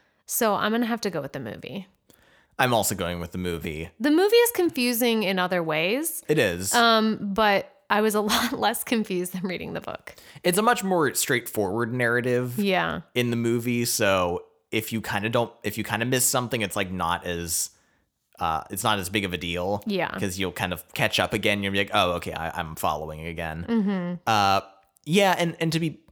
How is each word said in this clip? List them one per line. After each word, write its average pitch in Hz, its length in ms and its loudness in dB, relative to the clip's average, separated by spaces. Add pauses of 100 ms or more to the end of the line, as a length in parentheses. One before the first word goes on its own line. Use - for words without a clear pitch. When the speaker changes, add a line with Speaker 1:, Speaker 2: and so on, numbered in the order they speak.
(280)
Speaker 1:
so 220 260 2
I'm 214 180 0
gonna 233 140 2
have 226 160 -4
to 208 80 -4
go 170 100 -4
with 139 140 -8
the 143 60 -8
movie. 156 480 -10 (720)
Speaker 2:
I'm 127 140 4
also 110 200 2
going 87 260 -2
with 85 120 -6
the 92 80 -6
movie. 82 500 -4 (100)
Speaker 1:
The 285 120 2
movie 392 260 4
is 466 140 6
confusing 240 720 2
in 190 160 0
other 180 240 0
ways. 175 640 -2
Speaker 2:
It 151 100 4
is. 95 380 2
Speaker 1:
Um, 226 420 4 (160)
but 208 400 2 (160)
I 214 120 4
was 214 120 2
a 208 80 2
<laughs> - 0 -
lot 233 380 0
less 233 240 0
confused 185 500 -2
than 185 160 -6
reading 165 240 -8
the - 80 -6
book. - 340 -14 (280)
Speaker 2:
It's 180 160 4
a 214 40 2
much 233 200 4
more 175 320 2
straightforward 113 760 0
narrative 123 680 0
Speaker 1:
Yeah. 175 420 0 (140)
Speaker 2:
in 123 160 2
the 117 40 0
movie, 117 500 0
so 92 580 2 (280)
if 113 220 -2
you 110 80 -2
kinda 104 280 -4
don't, 117 220 0 (120)
if 107 160 -4
you 104 40 -4
kinda 113 220 -2
miss 127 180 2
something, 123 380 0
it's, 98 140 -4
like, 95 160 -2
not 87 340 -2
as, 85 460 -4 (680)
uh, 80 300 0
it's 98 140 -6
not 107 160 2
as 90 100 -6
big 101 160 0
of 90 80 -4
a 90 40 -4
deal. 87 500 -4
Speaker 1:
Yeah. 101 240 -4
Speaker 2:
'Cause 95 260 -4
you'll 95 140 -2
kind 90 220 -4
of 82 100 -8 (100)
catch - 260 0
up 95 140 0
again. 104 300 0
You'll 98 80 -2
be 98 80 0
like, 101 120 0
"Oh, 98 260 4
okay, 85 160 -6
I, 82 180 -6
I'm 80 240 -8
following 78 500 -4
again." 82 420 -6
Speaker 1:
Mm-hmm. 190 460 -2 (140)
Speaker 2:
Uh, 98 340 4 (440)
yeah, 190 340 4
and, 170 200 0
and 165 140 -2
to 165 60 0
be 160 220 -4 (100)